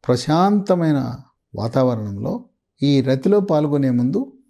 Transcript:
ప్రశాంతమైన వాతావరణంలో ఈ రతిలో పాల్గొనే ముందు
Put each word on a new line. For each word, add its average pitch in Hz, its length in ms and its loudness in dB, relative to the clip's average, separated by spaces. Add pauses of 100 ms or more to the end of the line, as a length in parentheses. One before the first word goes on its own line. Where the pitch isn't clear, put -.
ప్రశాంతమైన 160 1080 0 (400)
వాతావరణంలో 117 880 -2 (380)
ఈ 139 180 2
రతిలో 131 380 2
పాల్గొనే 147 500 0
ముందు 127 480 -2 (120)